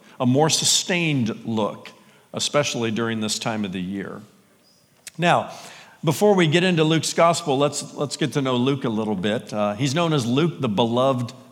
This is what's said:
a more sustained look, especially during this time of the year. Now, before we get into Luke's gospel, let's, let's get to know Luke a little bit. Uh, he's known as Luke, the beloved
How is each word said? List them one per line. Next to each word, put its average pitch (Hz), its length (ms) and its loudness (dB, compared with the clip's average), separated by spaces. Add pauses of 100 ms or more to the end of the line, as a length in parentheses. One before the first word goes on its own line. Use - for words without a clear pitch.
(200)
a 127 60 2
more 135 220 6
sustained 147 960 0
look, 110 460 -4 (420)
especially 117 600 -2
during 113 280 -2
this 107 200 -4
time 110 240 -4
of 95 80 -6
the 92 100 -6
year. 98 400 -8 (920)
Now, 160 360 2 (500)
before 196 320 4
we 180 140 4
get 170 160 4
into 180 180 2
Luke's 156 320 2
gospel, 165 420 2
let's, - 380 -2
let's - 220 -6
get 139 160 -2
to 147 100 0
know 131 140 0
Luke 127 280 0
a 131 40 -2
little 107 260 -2
bit. 104 380 -2
Uh, 104 220 -2
he's 127 200 -2
known 170 180 2
as 139 140 0
Luke, 143 340 0
the 131 80 0
beloved 123 640 0 (200)